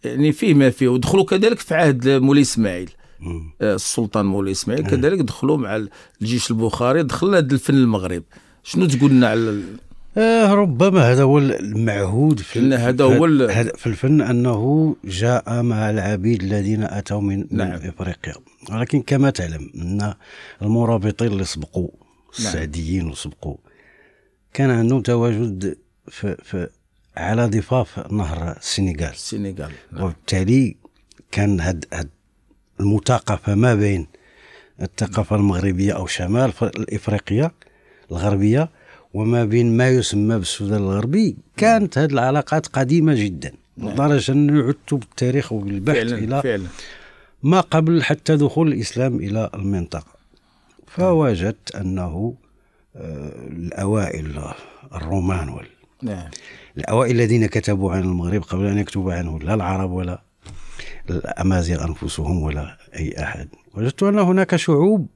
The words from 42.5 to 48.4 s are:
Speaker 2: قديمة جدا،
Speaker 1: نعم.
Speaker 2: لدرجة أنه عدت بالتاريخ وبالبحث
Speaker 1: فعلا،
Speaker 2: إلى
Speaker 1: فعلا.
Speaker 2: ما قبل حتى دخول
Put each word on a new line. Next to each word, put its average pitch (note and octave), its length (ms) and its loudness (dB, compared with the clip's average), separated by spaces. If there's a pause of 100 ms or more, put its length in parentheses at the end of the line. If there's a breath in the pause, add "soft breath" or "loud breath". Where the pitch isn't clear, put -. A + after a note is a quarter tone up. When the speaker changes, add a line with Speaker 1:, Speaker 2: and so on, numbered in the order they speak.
Speaker 2:
قديمة D3+ 480 2
جدا، G2 380 -4 (240)
Speaker 1:
نعم. G#2+ 180 -8
Speaker 2:
لدرجة C#3 380 0
أنه D3 300 4
عدت C#3+ 320 -2
بالتاريخ B2+ 580 -2
وبالبحث G2+ 440 -2
Speaker 1:
فعلا، A#2 220 -2
Speaker 2:
إلى A#2 240 -2
Speaker 1:
فعلا. G#2 240 -2 (760 loud breath)
Speaker 2:
ما C3+ 180 4
قبل D#3+ 420 2
حتى D#3 340 0
دخول D3 360 2